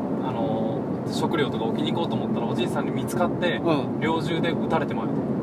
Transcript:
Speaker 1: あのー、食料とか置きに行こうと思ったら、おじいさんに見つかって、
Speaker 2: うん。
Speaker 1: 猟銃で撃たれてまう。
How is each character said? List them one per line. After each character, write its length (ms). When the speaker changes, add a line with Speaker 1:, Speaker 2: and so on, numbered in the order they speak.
Speaker 1:
あ 60
の 480
ー、 80
食 220
料 140
と 80
か 80
置 100
き 60
に 100
行 80
こ 60
う 20
と 80
思 100
っ 40
た 100
ら、 60
お 80
じ 100
い 20
さ 140
ん 60
に 40
見 160
つ 80
か 120
っ 40
て、 340
Speaker 2:
う 80
ん。 280
Speaker 1:
猟 200
銃 200
で 100
撃 180
た 120
れ 60
て 80
ま 100
う。 20